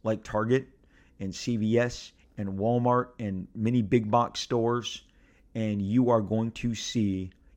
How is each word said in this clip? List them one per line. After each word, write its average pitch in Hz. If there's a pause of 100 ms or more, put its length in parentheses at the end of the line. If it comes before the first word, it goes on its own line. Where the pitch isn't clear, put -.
like 110
Target 117 (500)
and 95
C 120
V 110
S - (260)
and 101
Walmart 120 (100)
and 98
many 117
big 107
box 117
stores, 117 (520)
and 107
you 117
are 113
going 110
to 117
see, 95 (260)